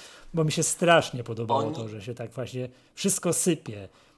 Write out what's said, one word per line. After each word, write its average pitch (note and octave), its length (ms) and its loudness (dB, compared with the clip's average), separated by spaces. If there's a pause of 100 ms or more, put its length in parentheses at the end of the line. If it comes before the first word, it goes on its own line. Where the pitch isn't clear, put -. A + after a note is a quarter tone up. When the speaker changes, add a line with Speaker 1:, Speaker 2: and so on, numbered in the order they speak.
(340)
Speaker 1:
bo E3 100 2
mi D3+ 80 2
się E3 100 0
strasznie D#3+ 640 4
podobało A#2 360 -2
Speaker 2:
Oni - 140 -2
Speaker 1:
to, A2 140 -6
że G#2+ 140 -12
się A#2+ 120 -10
tak A#2 160 -10
właśnie B2+ 380 -8 (260)
wszystko F#3 380 0
sypie, A#2 560 -2 (300)